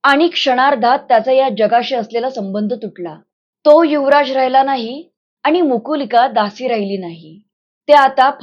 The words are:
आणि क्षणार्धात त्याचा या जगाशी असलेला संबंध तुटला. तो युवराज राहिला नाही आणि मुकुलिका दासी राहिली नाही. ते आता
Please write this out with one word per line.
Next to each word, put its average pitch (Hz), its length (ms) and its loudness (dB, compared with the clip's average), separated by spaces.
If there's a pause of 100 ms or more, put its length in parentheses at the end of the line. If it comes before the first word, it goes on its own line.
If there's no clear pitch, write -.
आणि 285 260 2
क्षणार्धात 254 680 0
त्याचा 240 340 0
या 262 160 2 (100)
जगाशी 214 360 0
असलेला 233 360 -6
संबंध 208 440 -6
तुटला. 180 400 -14 (500)
तो 302 200 6
युवराज 285 480 0
राहिला 262 300 2
नाही 269 480 -6 (320)
आणि 320 180 0
मुकुलिका 254 680 0
दासी 214 400 -4
राहिली 202 280 -4
नाही. 170 440 -14 (480)
ते 294 40 6
आता 269 380 4 (120)